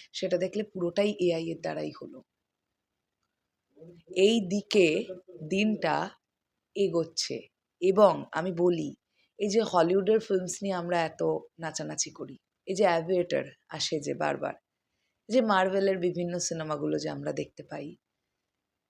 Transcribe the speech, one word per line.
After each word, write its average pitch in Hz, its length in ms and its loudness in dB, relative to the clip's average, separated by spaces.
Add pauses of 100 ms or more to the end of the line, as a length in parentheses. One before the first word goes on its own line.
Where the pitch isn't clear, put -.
(120)
সেটা 180 260 -2
দেখলে 190 240 -4
পুরোটাই 202 580 -2
এআই 165 300 0
এর 165 100 -10
দ্বারাই 156 300 -6
হলো। - 320 -16 (1900)
এই 214 240 6
দিকে 190 640 2 (440)
দিনটা 190 640 0 (640)
এগোচ্ছে। 165 720 -2 (320)
এবং 180 520 6
আমি 175 200 -2
বলি, 165 420 0 (440)
এই 208 100 -2
যে 208 120 2
হলিউডের 190 600 4
ফিল্মস 185 420 -2
নিয়ে 196 120 -2
আমরা 175 260 -2
এত 160 220 -4 (360)
নাচানাচি 156 520 -8
করি, 139 260 -14 (300)
এই 190 80 -4
যে 202 100 4
অ্যাভিয়েটার 170 600 2 (240)
আসে 151 320 -4
যে 143 140 -4
বারবার, 143 400 -2 (760)
এই 208 40 -4
যে 254 80 6
মার্ভেলের 196 580 4
বিভিন্ন 175 400 -2
সিনেমাগুলো 156 600 -2
যে 151 100 -6
আমরা 143 240 -6
দেখতে 143 300 -10
পাই, 147 340 -12 (920)